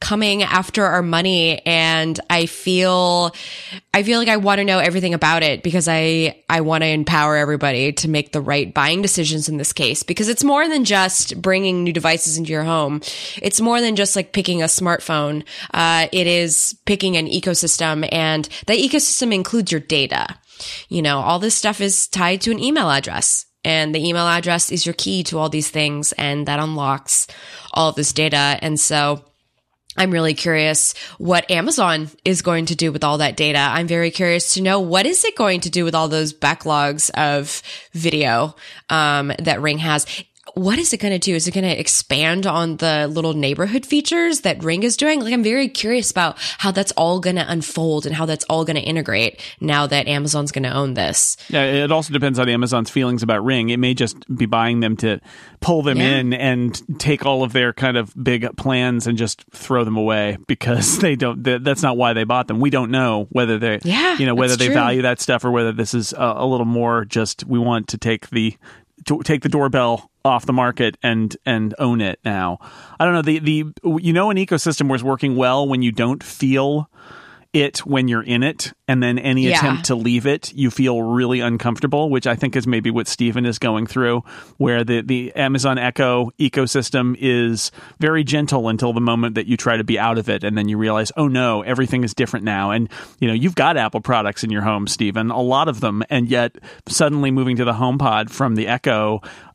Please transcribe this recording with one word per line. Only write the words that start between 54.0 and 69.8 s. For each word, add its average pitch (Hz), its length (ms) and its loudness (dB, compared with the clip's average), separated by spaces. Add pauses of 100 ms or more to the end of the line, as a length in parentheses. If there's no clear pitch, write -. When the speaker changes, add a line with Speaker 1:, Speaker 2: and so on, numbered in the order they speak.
Speaker 2:
be 123 120 0
buying 117 340 2
them 110 180 0
to 104 220 -2 (400)
pull 165 220 2
them 135 160 2
Speaker 1:
Yeah. 131 220 2
Speaker 2:
in 123 120 0
and 127 680 -2
take 147 260 0
all 131 160 2
of 117 100 -2
their 123 220 2
kind 127 240 0
of 107 180 -4
big 120 400 -2
plans 127 500 0
and 117 120 0
just - 340 -4
throw 123 320 0
them 110 140 -2
away 107 480 0
because 117 520 0
<laughs> - 20 -2
they 156 160 2
don't, 120 280 -2
th-, 123 180 2
that's 139 200 0
not 127 160 2
why 120 160 4
they 113 100 0
bought 123 240 0
them. 113 120 0
We 139 100 2
don't 127 220 0
know 117 380 0
whether 113 280 2
they, 110 240 0
Speaker 1:
Yeah, 285 340 0
Speaker 2:
you 139 80 0
know, 123 100 2
whether 127 200 2
Speaker 1:
that's 120 60 0
Speaker 2:
they 123 60 2
Speaker 1:
true. 127 80 4
Speaker 2:
value 123 280 2
that 123 180 0
stuff 123 240 0
or 123 60 0
whether 117 220 0
this 110 200 -4
is 117 220 -2
a, 117 240 0
a 127 80 0
little 127 200 0
more 117 380 0
just, 107 400 -4
we 123 140 0
want 117 300 0
to 110 100 -6
take 113 320 -2
the, 110 260 0 (500)
to 151 160 0
take 151 200 0
the 147 80 0
doorbell 131 600 0 (140)